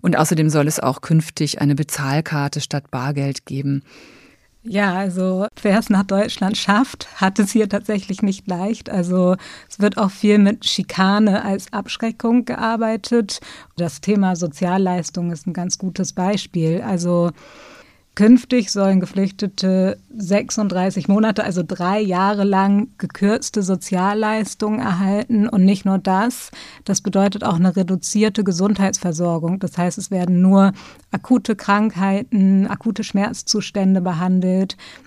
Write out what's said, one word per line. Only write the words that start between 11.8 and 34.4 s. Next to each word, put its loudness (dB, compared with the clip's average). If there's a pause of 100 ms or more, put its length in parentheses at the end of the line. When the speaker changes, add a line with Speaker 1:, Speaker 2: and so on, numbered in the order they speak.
Speaker 2:
gearbeitet. -2 (360)
Das -4
Thema 2
Sozialleistung -2
ist -12
ein -4
ganz -4
gutes -6
Beispiel. -2
Also 0 (840)
künftig 4
sollen 2
Geflüchtete -2 (180)
sechsunddreißig -2
Monate, 2
also -2
drei -2
Jahre 0
lang 2
gekürzte -2
Sozialleistungen -2
erhalten. 0
Und 4
nicht 2
nur 2
das, -2 (340)
das -2
bedeutet 0
auch 0
eine 2
reduzierte 0
Gesundheitsversorgung. 0
Das -6
heißt, -2
es -12
werden 2
nur 6 (380)
akute 0
Krankheiten, 2
akute -4
Schmerzzustände 0
behandelt. 0 (280)